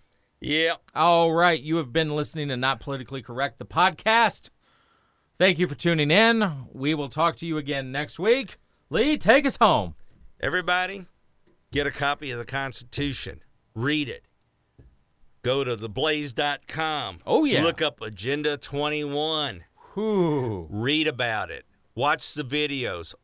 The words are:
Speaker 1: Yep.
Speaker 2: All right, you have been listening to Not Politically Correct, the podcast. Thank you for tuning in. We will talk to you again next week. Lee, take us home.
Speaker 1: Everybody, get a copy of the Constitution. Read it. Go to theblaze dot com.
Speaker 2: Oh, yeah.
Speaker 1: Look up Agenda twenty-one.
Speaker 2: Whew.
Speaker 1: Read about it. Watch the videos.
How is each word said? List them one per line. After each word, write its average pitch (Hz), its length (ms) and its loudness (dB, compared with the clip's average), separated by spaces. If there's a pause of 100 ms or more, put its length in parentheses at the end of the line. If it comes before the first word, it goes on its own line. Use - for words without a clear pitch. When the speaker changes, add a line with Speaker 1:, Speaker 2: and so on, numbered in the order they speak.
(400)
Speaker 1:
Yep. 160 400 0 (140)
Speaker 2:
All 165 380 6
right, 170 280 4
you 156 180 -2
have 127 140 -4
been 156 220 0
listening 151 340 -4
to 131 80 -4
Not 131 220 0
Politically 135 420 -8
Correct, 127 380 -6
the - 80 -12
podcast. 214 840 2 (880)
Thank 175 200 4
you 175 80 2
for 139 80 -4
tuning 160 380 2
in. 208 600 4
We 143 220 -2
will 143 140 -4
talk 160 300 0
to 170 80 -8
you 156 120 -2
again 139 320 -4
next 143 300 -6
week. 226 380 2 (320)
Lee, 262 280 2
take 254 260 6
us - 160 2
home. 117 340 4 (460)
Speaker 1:
Everybody, 180 640 -2 (640)
get 143 140 0
a 143 40 -2
copy 143 400 -2
of 120 80 -8
the 117 60 -8
Constitution. 135 960 -6 (340)
Read 139 340 0
it. 82 160 -12 (1200)
Go 135 200 0
to 123 140 -2
theblaze 139 580 -2
dot 147 320 -2
com. 143 600 -4
Speaker 2:
Oh, 302 180 4
yeah. 202 180 2
Speaker 1:
Look 165 200 0
up 147 180 -4
Agenda 131 560 -4
twenty-one. 147 1080 -4 (280)
Speaker 2:
Whew. 151 800 0
Speaker 1:
Read 139 360 0
about 117 440 -2
it. 65 160 -12 (280)
Watch 147 400 0
the 147 100 -6
videos. 127 800 -4